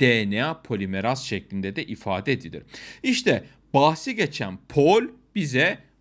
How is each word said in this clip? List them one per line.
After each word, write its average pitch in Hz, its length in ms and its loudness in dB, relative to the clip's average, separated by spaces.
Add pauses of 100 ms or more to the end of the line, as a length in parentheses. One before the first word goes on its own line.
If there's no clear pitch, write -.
D 117 300 4
N 107 140 0
A 156 180 -4
polimeraz 101 640 -4
şeklinde 98 520 -6
de 151 100 -6
ifade 101 460 -4
edilir. 82 300 -8 (400)
İşte 202 420 0 (300)
bahsi 156 420 2
geçen 139 420 -4 (100)
pol 180 360 4 (300)
bize 151 440 0 (220)